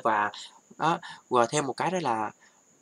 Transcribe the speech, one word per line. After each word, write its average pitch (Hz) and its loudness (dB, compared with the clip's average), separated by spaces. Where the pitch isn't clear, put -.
và, 104 2
đó, 170 2
và 123 6
thêm 147 0
một 123 -4
cái 143 -2
đó 185 -2
là, 110 -2